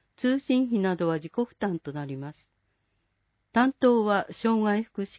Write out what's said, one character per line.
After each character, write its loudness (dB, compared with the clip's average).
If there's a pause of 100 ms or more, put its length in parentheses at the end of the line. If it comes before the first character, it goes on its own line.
(160)
通 0
信 0
費 0
な 0
ど 0
は 0
自 -8
己 -20
負 -4
担 -4
と -10
な -8
り -8
ま -10
す。 -20 (1120)
担 2
当 4
は 0 (140)
障 0
害 0
福 -10
祉 -8 (120)